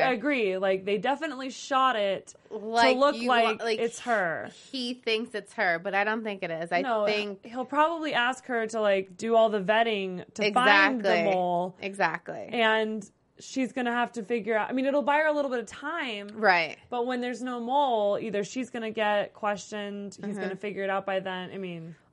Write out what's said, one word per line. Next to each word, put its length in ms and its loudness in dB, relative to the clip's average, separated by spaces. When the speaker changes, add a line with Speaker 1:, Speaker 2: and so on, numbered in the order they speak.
Speaker 1:
I 100 4
agree. 460 0
Like, 260 0
they 140 0
definitely 520 -4
shot 440 2
it 400 -2
Speaker 2:
Like, 460 4
Speaker 1:
to 20 -4
look 160 4
Speaker 2:
you 140 -4
wa-, 80 4
Speaker 1:
like 260 2
Speaker 2:
like, 160 -2
Speaker 1:
it's 220 -4
her. 500 -2
Speaker 2:
he 220 -6
thinks 420 -4
it's 160 -12
her, 260 0
but 160 -6
I 80 4
don't 220 -2
think 180 -8
it 80 -4
is. 220 -6
I 100 2
Speaker 1:
No, 240 0
Speaker 2:
think 400 -2
Speaker 1:
he'll 180 -8
probably 500 0
ask 320 0
her 200 -2
to, 140 -4
like, 360 2
do 200 2
all 120 8
the 120 0
vetting 640 0
to 180 0
find 520 6
the 80 2
Speaker 2:
Exactly. 100 4
Speaker 1:
mole. 480 0
Speaker 2:
Exactly. 680 -4
Speaker 1:
And 580 0
she's 340 -4
gonna 200 -2
have 220 0
to 100 -6
figure 320 -2
out, 120 0
I 40 -6
mean, 140 0
it'll 160 2
buy 160 2
her 100 4
a 40 2
little 200 0
bit 80 -2
of 60 -8
time. 680 -8
Speaker 2:
Right. 440 4
Speaker 1:
But 160 -2
when 140 -2
there's 240 -6
no 160 -6
mole, 600 2
either 220 -4
she's 280 -6
gonna 200 -6
get 440 0
questioned, 800 -6
he's 80 -14
Speaker 2:
Mm-hmm. 60 -6
Speaker 1:
gonna 160 -6
figure 260 -8
it 80 -2
out 160 -2
by 140 -2
then. 340 -8
I 40 -10
mean, 360 -10